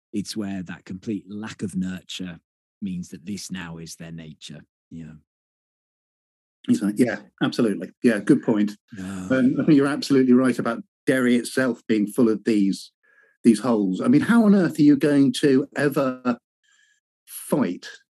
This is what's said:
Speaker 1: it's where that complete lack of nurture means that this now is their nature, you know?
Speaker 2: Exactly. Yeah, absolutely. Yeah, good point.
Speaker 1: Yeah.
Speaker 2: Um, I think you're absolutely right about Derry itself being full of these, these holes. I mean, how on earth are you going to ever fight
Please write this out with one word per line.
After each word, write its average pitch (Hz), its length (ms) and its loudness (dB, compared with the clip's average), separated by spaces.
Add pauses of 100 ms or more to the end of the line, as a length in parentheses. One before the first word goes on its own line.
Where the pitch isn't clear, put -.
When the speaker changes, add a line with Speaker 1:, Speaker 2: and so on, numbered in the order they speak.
(120)
Speaker 1:
it's 101 240 -8
where 98 280 -8
that 85 200 -16
complete 95 460 -10
lack 104 320 -12
of 95 140 -6
nurture 92 640 -8 (400)
means 90 300 -8
that 82 140 -18
this 95 280 -10
now 87 260 -12
is 82 160 -16
their 82 160 -16
nature, 80 560 -18 (240)
you 80 160 -16
know? 78 120 -20 (1500)
Speaker 2:
Exactly. 104 380 0
Yeah, 110 140 -6 (200)
absolutely. 101 520 -4 (100)
Yeah, 117 160 2
good 123 240 2
point. 104 300 -2 (260)
Speaker 1:
Yeah. 92 320 -10
Speaker 2:
Um, 131 300 0
I 120 40 0
think 156 120 6
you're 139 100 4
absolutely 131 460 2
right 123 260 2
about 117 240 -4 (240)
Derry 123 300 2
itself 120 520 -2
being 107 200 2
full 120 200 2
of 110 160 -2
these, 98 480 0 (520)
these 113 160 6
holes. 104 400 0
I - 80 -2
mean, 139 140 6
how 233 220 4
on 202 100 8
earth 180 240 2
are 160 40 6
you 147 140 8
going 139 440 4
to 135 260 4 (100)
ever 131 600 -2 (880)
fight - 600 -6 (300)